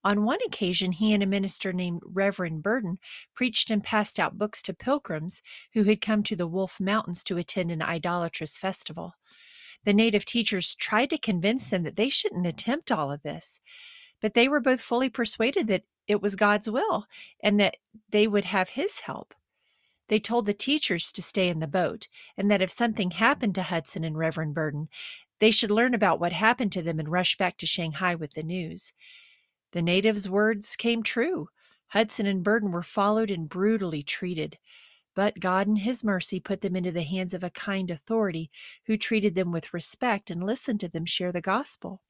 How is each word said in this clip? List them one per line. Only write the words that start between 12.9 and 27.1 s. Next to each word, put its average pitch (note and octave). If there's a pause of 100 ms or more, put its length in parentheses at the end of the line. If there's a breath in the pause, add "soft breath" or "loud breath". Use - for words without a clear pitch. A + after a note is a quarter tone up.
all D3+
of C#3+
this, D#3 (640 loud breath)
but A3
they A#3+
were C#4+
both B3+
fully B3
persuaded A#3
that F#3 (200)
it G#3
was G3
God's G#3
will C4 (320 loud breath)
and G#3
that G3 (340)
they G#3+
would G3+
have F#3+
his F4
help. - (760)
They G#3
told A3+
the G3+
teachers G#3+
to -
stay F#3
in D#3+
the D#3
boat, F3+ (300 loud breath)
and G3+
that G3
if F#3
something G#3+
happened A3
to F#3
Hudson E3
and D#3
Reverend D#3+
Burden, D3+ (520 loud breath)
they A3
should A3
learn A#3
about F#3+
what F3
happened G#3+
to F#3
them D#3+
and D3+